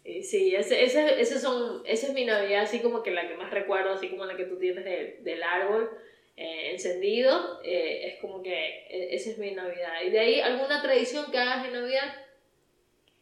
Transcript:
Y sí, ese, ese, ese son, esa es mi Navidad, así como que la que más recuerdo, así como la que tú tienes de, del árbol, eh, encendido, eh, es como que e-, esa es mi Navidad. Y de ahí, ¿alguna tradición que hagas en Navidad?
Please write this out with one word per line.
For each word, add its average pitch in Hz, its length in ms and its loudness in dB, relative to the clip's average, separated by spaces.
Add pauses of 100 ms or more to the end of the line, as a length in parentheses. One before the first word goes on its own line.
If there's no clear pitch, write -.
Y 180 200 -10
sí, 190 320 4
ese, 214 280 4
ese, 285 380 6
ese 254 180 2
son, 240 460 -2
esa 226 220 0
es 262 60 -2
mi 254 120 0
Navidad, 202 380 2
así 220 160 0
como 233 240 0
que 196 80 -2
la 170 160 -2
que - 80 -8
más - 160 -8
recuerdo, 190 420 0
así 185 160 -4
como 190 160 -6
la 185 100 -8
que 180 100 -4
tú 180 120 -8
tienes 185 260 0
de, 165 380 -6
del 165 220 -4
árbol, 196 480 2 (440)
eh, 160 360 -6
encendido, 214 920 2
eh, 165 520 -2
es - 40 -20
como 185 220 -10
que 160 480 -6
e-, 180 260 -4
esa - 140 -4
es 202 80 -8
mi 202 140 -6
Navidad. 175 520 -6
Y 185 60 0
de 214 100 4
ahí, 233 220 4
¿alguna 269 400 0
tradición 269 500 2
que 254 60 0
hagas 254 300 0
en 240 60 -6
Navidad? 262 420 -2 (1080)